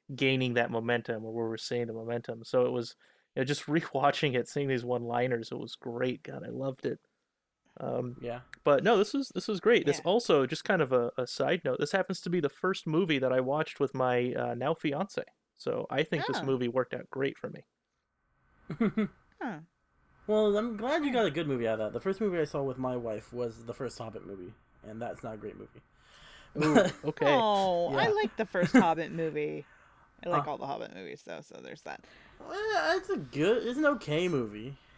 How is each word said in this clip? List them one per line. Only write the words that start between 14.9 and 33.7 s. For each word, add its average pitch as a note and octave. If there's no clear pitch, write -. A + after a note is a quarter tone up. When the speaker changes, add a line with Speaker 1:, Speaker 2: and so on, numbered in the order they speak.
Speaker 1:
So -
I C#3
think E3
this C3+
Speaker 3:
Oh. D#3+
Speaker 1:
movie B2+
worked B2
out -
great -
for -
me. -
Speaker 2:
<laughs> G3+
Speaker 3:
Huh. C4
Speaker 2:
Well, G#3+
I'm A3
glad C#4
you C#4+
Speaker 3:
Hmm. B3
Speaker 2:
got A3+
a D#3+
good D#3
movie B2
out A2
of A2
that. G#2+
The A#2
first F#3+
movie F#3+
I D#3
saw D3
with C3
my B2+
wife A2
was A#2
the A2+
first B2
Hobbit G#2+
movie, F#2+
and A2
that's A#2
not A2+
a -
great G#2
movie. -
Speaker 1:
Ooh, D3+
Speaker 2:
<laughs> F3+
Speaker 1:
okay. D3+
Speaker 3:
Oh, F#3+
I -
Speaker 2:
Yeah. A4+
Speaker 3:
like G#4
the A3
first F3+
Speaker 2:
<laughs> -
Speaker 3:
Hobbit E3
movie. D3+
I -
like D3
Speaker 2:
Uh, D3+
Speaker 3:
all -
the -
Hobbit A2+
movies, F2+
though, D#2+
so -
there's B1+
that. -
Speaker 2:
Well, F#4
it's F#4
a F#4
good, F3+
it's B3